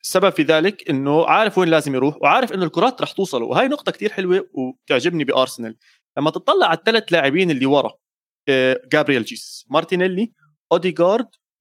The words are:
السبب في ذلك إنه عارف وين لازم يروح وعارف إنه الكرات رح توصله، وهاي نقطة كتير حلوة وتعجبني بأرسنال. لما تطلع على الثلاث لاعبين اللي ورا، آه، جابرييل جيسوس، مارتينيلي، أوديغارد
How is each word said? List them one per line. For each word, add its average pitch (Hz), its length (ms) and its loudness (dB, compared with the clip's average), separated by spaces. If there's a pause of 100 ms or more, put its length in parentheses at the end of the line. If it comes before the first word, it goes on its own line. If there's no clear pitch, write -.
السبب 190 280 2
في 165 140 0
ذلك 160 460 0
إنه 139 360 0
عارف 202 320 2
وين 180 120 2
لازم 147 260 0
يروح 139 260 0
وعارف 208 320 2
إنه 190 120 -2
الكرات 202 360 -2
رح 147 100 -6
توصله، 139 340 -4
وهاي 170 220 0
نقطة 262 240 -4
كتير 202 200 -6
حلوة 185 420 -2
وتعجبني 139 720 -2
بأرسنال. 123 540 -2 (400)
لما 151 140 0
تطلع 277 360 0
على 165 100 0
الثلاث 220 260 0 (100)
لاعبين 160 380 2
اللي 131 140 0
ورا، 135 280 2 (560)
آه، 131 320 2 (100)
جابرييل 143 320 0
جيسوس، - 460 -16
مارتينيلي، 180 640 -2 (380)
أوديغارد 175 560 0 (340)